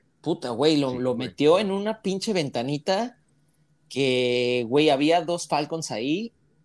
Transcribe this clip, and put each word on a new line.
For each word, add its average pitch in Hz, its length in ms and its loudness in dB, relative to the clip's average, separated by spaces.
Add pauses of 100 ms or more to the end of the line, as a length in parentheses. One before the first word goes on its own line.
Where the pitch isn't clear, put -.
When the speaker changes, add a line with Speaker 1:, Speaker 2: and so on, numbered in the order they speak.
(220)
Speaker 1:
puta, - 300 -4
güey, 147 260 2
lo, 139 140 0
Speaker 2:
Sí, 123 80 -6
Speaker 1:
lo 127 160 0
Speaker 2:
güey. 123 120 -4
Speaker 1:
metió 156 320 4
en 214 120 -2
una 208 300 -4
pinche 196 300 -4
ventanita 151 840 -2 (720)
que, 123 800 0
güey, 147 220 4
había 147 320 4
dos 170 260 -6
Falcons 151 440 -4
ahí, 151 400 -4 (320)